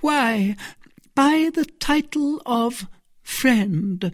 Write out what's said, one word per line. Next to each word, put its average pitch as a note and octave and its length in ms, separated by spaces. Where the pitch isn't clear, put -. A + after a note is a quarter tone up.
why, A3+ 560
by D#4 400
the D#4+ 100
title D4 800
of A#3 420
friend. G3 920